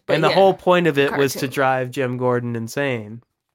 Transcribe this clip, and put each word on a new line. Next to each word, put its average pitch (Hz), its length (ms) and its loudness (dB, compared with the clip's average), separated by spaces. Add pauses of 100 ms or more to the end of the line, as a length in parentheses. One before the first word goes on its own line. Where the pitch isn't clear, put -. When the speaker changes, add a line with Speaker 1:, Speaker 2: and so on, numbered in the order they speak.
Speaker 1:
but - 100 -2
Speaker 2:
and 156 80 0
the 151 60 2
Speaker 1:
yeah. - 60 0
Speaker 2:
whole 190 180 6
point 180 320 2
of 151 140 2
it 139 180 2
was 139 160 0
to - 60 -8
Speaker 1:
Cartoon. 143 140 -4
Speaker 2:
drive 131 380 0
Jim 127 260 -4
Gordon 123 380 -2
insane. 113 680 -6 (320)